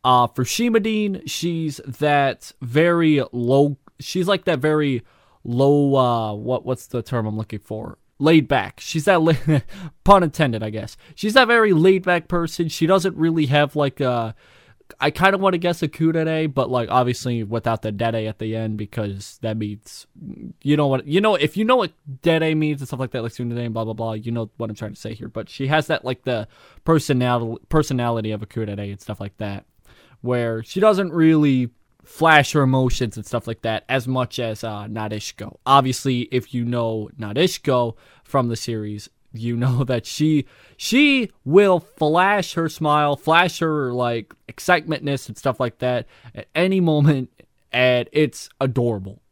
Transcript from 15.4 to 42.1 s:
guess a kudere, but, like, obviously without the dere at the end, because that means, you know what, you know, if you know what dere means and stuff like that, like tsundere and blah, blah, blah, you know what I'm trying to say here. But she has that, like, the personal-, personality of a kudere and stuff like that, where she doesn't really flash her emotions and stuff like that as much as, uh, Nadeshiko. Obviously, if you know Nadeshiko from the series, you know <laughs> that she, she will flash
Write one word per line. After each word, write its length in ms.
guess 240
a 60
kudere, 640
but, 180
like, 180
obviously 540
without 400
the 80
dere 380
at 100
the 160
end, 220
because 680
that 140
means, 500
you 140
know 100
what, 180
you 160
know, 140
if 220
you 80
know 100
what 200
dere 320
means 260
and 60
stuff 140
like 100
that, 140
like 80
tsundere 320
and 100
blah, 100
blah, 80
blah, 200
you 180
know 260
what 140
I'm 60
trying 180
to 60
say 140
here. 140
But 200
she 180
has 220
that, 160
like, 180
the 240
personal-, 720
personality 600
of 100
a 60
kudere 420
and 120
stuff 180
like 200
that, 260
where 420
she 160
doesn't 320
really 600
flash 480
her 100
emotions 540
and 80
stuff 220
like 160
that 260
as 200
much 300
as, 260
uh, 220
Nadeshiko. 720
Obviously, 560
if 200
you 120
know 540
Nadeshiko 800
from 240
the 80
series, 520
you 240
know 280
<laughs> 0
that 220
she, 400
she 540
will 360
flash 720